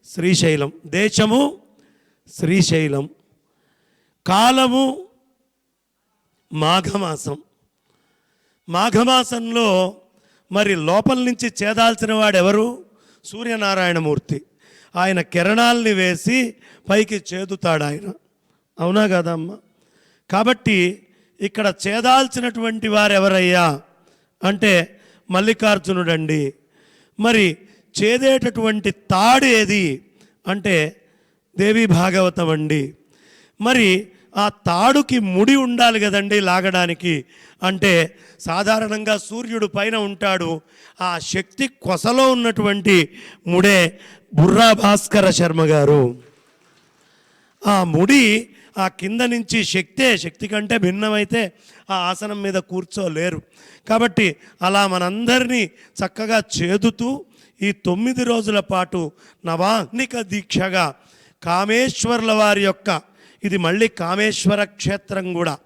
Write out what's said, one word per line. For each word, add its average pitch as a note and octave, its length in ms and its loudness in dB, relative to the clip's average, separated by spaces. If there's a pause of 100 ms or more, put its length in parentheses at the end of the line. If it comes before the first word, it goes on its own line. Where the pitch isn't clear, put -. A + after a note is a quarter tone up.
(140)
శ్రీశైలం. D#3+ 580 0 (140)
దేశము G#3+ 720 0 (800)
శ్రీశైలం. D#3 720 0 (1160)
కాలము C4 800 2 (1500)
మాఘమాసం. D#3+ 840 -2 (1300)
మాఘమాసంలో A3+ 1300 0 (560)
మరి G3+ 240 0
లోపల G3 420 0
నుంచి B3 340 -4 (120)
చేదాల్సిన A3 500 0
వాడెవరు? G#3+ 720 2 (400)
సూర్యనారాయణమూర్తి. F#3 1160 -2 (540)
ఆయన F#3 260 0
కిరణాల్ని A3 720 0
వేసి G#3+ 600 -2 (340)
పైకి G#3+ 340 0 (100)
చేదుతాడు F#3 500 -4
ఆయన. D3 300 -8 (680)
అవునా G3 280 0
కాదా E3+ 260 0
అమ్మా? E3+ 240 -10 (720)
కాబట్టి G3+ 760 0 (320)
ఇక్కడ G3+ 340 -2 (140)
చేదాల్సినటువంటి A3+ 1000 0
వారెవరయ్యా F#3+ 800 2 (760)
అంటే G3+ 320 2 (560)
మల్లికార్జునుడండి. F3+ 1200 0 (680)
మరి G#3+ 380 2 (380)
చేదేటటువంటి A3+ 960 0
తాడు A#3+ 540 2
ఏది G#3 400 2 (640)
అంటే F#3+ 280 -2 (840)
దేవి G#3+ 280 2
భాగవతం F3+ 640 2
అండి. D3+ 440 -2 (680)
మరి A3+ 300 2 (480)
ఆ G3+ 120 0
తాడుకి B3 720 2
ముడి G#3 360 2
ఉండాలి A#3+ 440 2
కదండి G3+ 400 0
లాగడానికి. F3+ 760 0 (480)
అంటే F#3 320 0 (460)
సాధారణంగా G#3+ 800 -2
సూర్యుడు A3 500 -6
పైన G#3+ 280 -4
ఉంటాడు, F#3 640 -4 (400)
ఆ F3+ 180 -4
శక్తి F#3+ 460 -6 (160)
కొసలో A#3+ 500 2
ఉన్నటువంటి G#3 640 0 (500)
ముడే F#3 320 4 (540)
బుర్రా F#3+ 400 6
భాస్కర G#3 560 2
శర్మ E3 360 0
గారు. D3 380 6 (1600)
ఆ G3 200 2
ముడి F#3+ 400 4 (560)
ఆ F#3+ 80 -2
కింద G3+ 340 -6
నుంచి A#3 420 -2
శక్తే, G3+ 540 -2
శక్తి E3+ 300 -12
కంటే G#3 300 -4
భిన్నమైతే G#3 760 -2 (380)
ఆ G3 40 -4
ఆసనం F#3+ 480 -6
మీద G3 120 -6
కూర్చోలేరు. F3+ 880 -6 (480)
కాబట్టి A3 460 0 (260)
అలా G3 260 2
మనందరినీ A3+ 800 -2 (400)
చక్కగా G#3+ 380 -2 (180)
చేదుతూ A3+ 640 -2 (360)
ఈ G3+ 100 -2
తొమ్మిది A#3 520 -2
రోజుల A3 360 0
పాటు F3+ 520 -4 (340)
నవాహ్నిక G#3+ 760 -4
దీక్షగా F#3 760 -4 (480)
కామేశ్వర్ల A3 880 -2
వారి G#3 320 2
యొక్క, F#3+ 380 -2 (420)
ఇది G3 140 -2
మళ్ళీ F#3 300 0
కామేశ్వర G3+ 760 -2
క్షేత్రం G3 720 -8
కూడా E3 320 -4